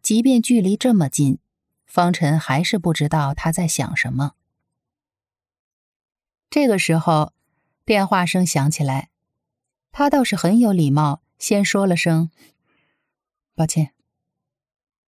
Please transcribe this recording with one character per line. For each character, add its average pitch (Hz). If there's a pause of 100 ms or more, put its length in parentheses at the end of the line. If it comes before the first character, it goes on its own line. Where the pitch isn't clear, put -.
即 220
便 254
距 233
离 190
这 247
么 165
近， 147 (460)
方 175
辰 156
还 160
是 202
不 170
知 147
道 147
他 -
在 170
想 -
什 127
么。 135 (2250)
这 294
个 202
时 165
候， 156 (520)
电 202
话 185
声 180
响 147
起 -
来， 135 (840)
他 285
倒 277
是 208
很 190
有 220
礼 160
貌， 147 (160)
先 202
说 196
了 175
声 165 (1200)
“抱 160
歉”， 156 (1160)